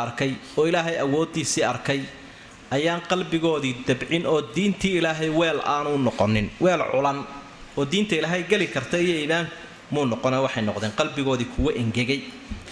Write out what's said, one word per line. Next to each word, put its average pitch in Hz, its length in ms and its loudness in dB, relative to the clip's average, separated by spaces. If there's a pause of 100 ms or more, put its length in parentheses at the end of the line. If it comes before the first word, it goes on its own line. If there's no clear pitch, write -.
arkay, 131 300 -2 (240)
oo 151 120 4
Ilaahay 170 320 2
awooddiisii 151 640 0
arkay, 131 380 0 (680)
ayaan 165 360 0
qalbigoodii 160 680 0 (120)
dabcin 143 400 0
oo 151 160 2
diintii 190 560 0
Ilaahay 160 320 0
weel 160 340 2
aanu 147 340 0
noqonin, 110 500 2 (120)
weel 170 300 4
culan, 139 280 2 (580)
oo 143 100 0
diinta 202 300 2
Ilaahay 165 280 0
geli 180 240 2
karta 143 320 -2
iyo 175 160 2
iimaan 160 320 0 (400)
muu 143 180 0
noqona, 131 360 2
waxay 123 220 0
noqdeen 104 280 -2
qalbigoodii 135 540 0
kuwo 131 260 0
engegay. 120 500 0 (500)